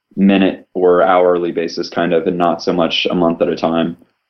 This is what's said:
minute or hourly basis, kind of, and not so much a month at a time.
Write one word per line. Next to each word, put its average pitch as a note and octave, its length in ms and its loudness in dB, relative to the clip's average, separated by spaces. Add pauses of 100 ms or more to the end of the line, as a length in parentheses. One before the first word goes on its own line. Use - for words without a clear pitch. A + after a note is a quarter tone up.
(160)
minute G2 600 2
or F2+ 260 4
hourly F2 500 2
basis, E2 380 -6
kind F2 240 -2
of, E2 140 0
and F2 100 -4
not E2+ 240 -2
so F#2+ 100 -4
much E2+ 380 -2
a - 60 -2
month E2+ 260 0
at E2+ 80 0
a D#2+ 60 -2
time. E2 420 -2 (320)